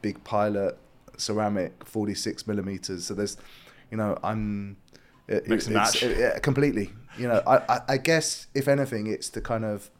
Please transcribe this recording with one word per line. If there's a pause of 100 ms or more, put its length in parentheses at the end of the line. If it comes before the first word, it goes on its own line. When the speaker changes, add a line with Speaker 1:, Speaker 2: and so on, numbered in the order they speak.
Speaker 1:
big
Pilot (400)
ceramic
forty-six
millimeters.
So
there's, (520)
you
know,
I'm, (520)
it,
Speaker 2:
Mix
and
Speaker 1:
it's,
Speaker 2:
match.
Speaker 1:
it,
yeah,
completely. (240)
You
know,
I, (120)
I,
I
guess
if
anything,
it's
to
kind
of